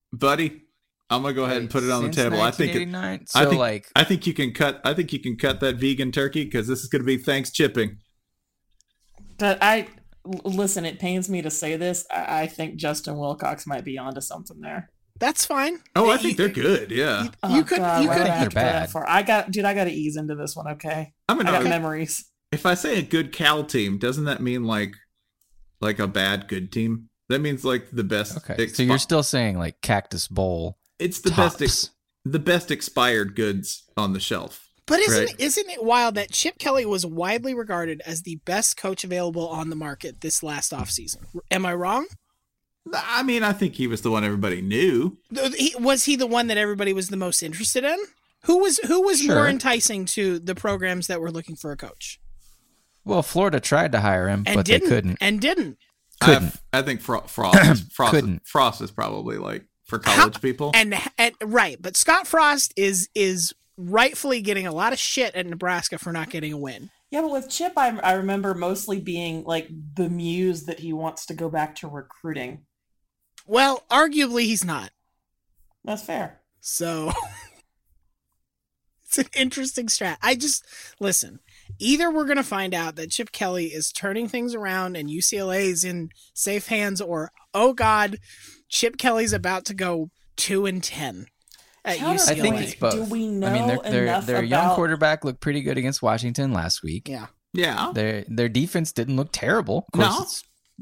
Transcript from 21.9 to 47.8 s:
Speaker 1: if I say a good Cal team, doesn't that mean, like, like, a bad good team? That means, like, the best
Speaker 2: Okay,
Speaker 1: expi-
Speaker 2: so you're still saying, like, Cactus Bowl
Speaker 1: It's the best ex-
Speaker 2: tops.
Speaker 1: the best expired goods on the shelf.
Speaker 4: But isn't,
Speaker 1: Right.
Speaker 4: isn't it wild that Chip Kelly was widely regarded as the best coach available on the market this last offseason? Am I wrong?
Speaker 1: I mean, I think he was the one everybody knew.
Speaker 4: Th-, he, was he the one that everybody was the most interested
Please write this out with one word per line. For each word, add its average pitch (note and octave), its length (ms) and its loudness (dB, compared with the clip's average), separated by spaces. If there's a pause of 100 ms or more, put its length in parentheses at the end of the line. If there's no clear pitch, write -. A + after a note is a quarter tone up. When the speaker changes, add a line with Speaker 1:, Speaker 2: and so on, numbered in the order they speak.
Speaker 1:
if D#3 140 -4
I F3+ 100 6
say A#3 240 0
a - 20 2
good D#3+ 300 0
Cal D3+ 320 2
team, G#2 340 0
doesn't C3 280 -2
that C#3 160 -2
mean, B2 240 -2
like, G#2 280 -2 (880)
like, G#2 180 0
a G2+ 80 0
bad G2 400 -2
good F#2+ 240 -6
team? A2+ 380 -2 (200)
That C3+ 120 2
means, C#3+ 240 -2
like, B2 260 0
the A#2 120 -2
best G#2 340 -2
Speaker 2:
Okay, - 180 -8 (100)
Speaker 1:
expi- A2 100 -8
Speaker 2:
so B2+ 80 2
you're B2+ 160 4
still D3+ 240 2
saying, A2+ 340 0
like, E2 240 -4
Cactus - 460 -2
Bowl F2+ 500 -2 (220)
Speaker 1:
It's F3 220 -4
the F#3 100 2
best E3 300 2
ex- C3 240 2
Speaker 2:
tops. - 100 -14 (300)
Speaker 1:
the C#3+ 140 0
best E3+ 320 0
expired A#2 640 0
goods G2+ 480 -2 (140)
on G2 160 0
the F#2+ 60 -4
shelf. F2 440 -6 (220)
Speaker 4:
But E4 160 4
isn't, G#4 240 4
Speaker 1:
Right. - 140 -6
Speaker 4:
isn't E4 300 0
it C#4+ 140 -8
wild A#3 320 2
that G3+ 160 -4
Chip - 280 -2
Kelly C4+ 260 2
was F#3+ 200 0
widely G3+ 480 -2
regarded F3 520 -4
as E3 160 -8
the E3+ 140 -10 (100)
best G3 320 0
coach F#3+ 260 -6
available F3 460 -4
on D#3+ 200 -6
the D#3+ 60 -6
market D3+ 460 -10
this D#3+ 200 -2
last D3 300 -4
offseason? - 540 -8 (260)
Am F#3 140 -4
I F3 80 -4
wrong? G3 340 -4 (840)
Speaker 1:
I A#3+ 280 -2
mean, A#3+ 220 0
I G#3 80 2
think G3 240 -2
he C3 100 -2
was A2+ 160 -2
the A#2+ 100 0
one G#2+ 120 2
everybody G2+ 380 0
knew. C3 560 2 (180)
Speaker 4:
Th-, C4+ 200 0
he, D4 220 0
was C4 280 2
he C#4+ 100 2
the B3+ 100 0
one A#3+ 220 2
that A3 100 0
everybody G3+ 360 0
was F#3+ 160 -4
the F#3+ 80 -6
most F3+ 260 -2
interested G3+ 400 -2